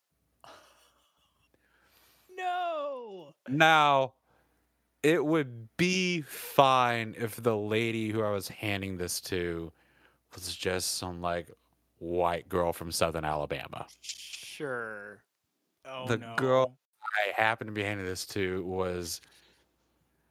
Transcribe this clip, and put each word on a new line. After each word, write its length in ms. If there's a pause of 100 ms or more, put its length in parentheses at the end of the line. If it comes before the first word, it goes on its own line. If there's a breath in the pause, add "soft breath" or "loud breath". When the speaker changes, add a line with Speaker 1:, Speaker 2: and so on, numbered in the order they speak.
(440)
Speaker 1:
<laughs> 60 (1800 soft breath)
No! 1040 (140)
Speaker 2:
Now, 680 (880)
it 220
would 440 (100)
be 440
fine 960
if 180
the 200
lady 540
who 120
I 100
was 160
handing 500
this 240
to 500 (600 soft breath)
was 220
just 420
some, 240
like, 280 (480)
white 500
girl 240
from 200
Southern 320
Alabama. 640
Speaker 1:
S-, 140
sure. 1200 (600)
Oh, 240
Speaker 2:
The 100 (180)
girl 300
Speaker 1:
no. 120 (480)
Speaker 2:
I 140
happened 280
to 40
be 100
handing 240
this 220
to 360
was 560 (1120 soft breath)